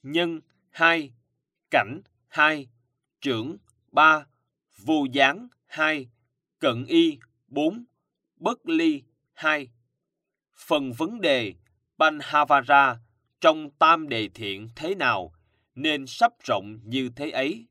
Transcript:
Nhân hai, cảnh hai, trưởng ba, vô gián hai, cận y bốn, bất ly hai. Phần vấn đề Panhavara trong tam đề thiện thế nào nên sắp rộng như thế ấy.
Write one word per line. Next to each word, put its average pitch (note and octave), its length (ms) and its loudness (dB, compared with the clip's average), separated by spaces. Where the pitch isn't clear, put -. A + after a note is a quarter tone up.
Nhân D#3+ 380 -4
hai, E3 420 0
cảnh C3 300 -2
hai, D3+ 400 0
trưởng C3 360 -4
ba, D#3 340 4
vô C#3+ 340 -2
gián C#3 360 2
hai, D#3 420 -4
cận B2 260 -2
y E3 320 2
bốn, E3 380 -4
bất A3+ 300 -6
ly E3 380 0
hai. D3+ 340 -4
Phần C#3 380 -2
vấn F3+ 280 -6
đề B2 320 0
Panhavara C#3+ 1000 2
trong D#3 300 2
tam D#3+ 380 2
đề G#2+ 240 -4
thiện G#2 420 -10
thế F3 200 -8
nào A2+ 380 -2
nên C#3 320 -4
sắp A#3 260 0
rộng G#2+ 400 -6
như B2 320 -6
thế D3 140 -10
ấy. D3+ 420 -6